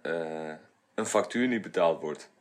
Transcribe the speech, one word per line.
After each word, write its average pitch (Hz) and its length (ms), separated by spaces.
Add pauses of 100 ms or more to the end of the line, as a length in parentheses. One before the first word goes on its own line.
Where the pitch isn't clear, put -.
eh, 80 540 (400)
een 110 100
factuur 117 420
niet 117 140
betaald 85 400
wordt. 76 280 (120)